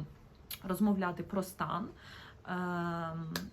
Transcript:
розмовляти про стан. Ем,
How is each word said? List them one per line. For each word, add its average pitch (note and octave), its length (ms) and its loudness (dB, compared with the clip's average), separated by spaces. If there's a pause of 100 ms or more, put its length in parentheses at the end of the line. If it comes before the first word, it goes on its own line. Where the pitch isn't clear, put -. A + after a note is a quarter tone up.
(640)
розмовляти F#3 600 4
про F#3+ 200 2
стан. F3 460 -2 (580)
Ем, E3+ 840 0 (200)